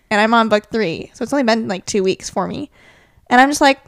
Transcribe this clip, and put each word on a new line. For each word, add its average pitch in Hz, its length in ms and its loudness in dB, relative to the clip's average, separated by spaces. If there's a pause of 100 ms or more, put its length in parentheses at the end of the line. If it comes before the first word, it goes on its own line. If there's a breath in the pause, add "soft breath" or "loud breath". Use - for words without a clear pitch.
and 208 100 0
I'm 220 140 2
on 226 160 2
book 208 220 0
three, 175 420 -4
so - 80 -12
it's 233 120 -6
only 277 100 0
been, 226 240 0
like, 185 180 -8
two 202 180 -2
weeks - 280 -4
for 185 160 -4
me. - 240 -10 (560 soft breath)
And 247 140 4
I'm 269 80 4
just 294 120 -2
like, 277 260 2